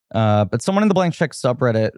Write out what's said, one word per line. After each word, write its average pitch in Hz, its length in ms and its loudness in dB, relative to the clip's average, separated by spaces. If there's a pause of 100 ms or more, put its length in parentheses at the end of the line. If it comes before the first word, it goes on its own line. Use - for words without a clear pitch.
(140)
Uh, 107 320 2
but 117 160 -4
someone 196 220 0
in 214 60 4
the 202 40 2
Blank 180 220 0
Check 156 160 -2
subreddit 120 680 -2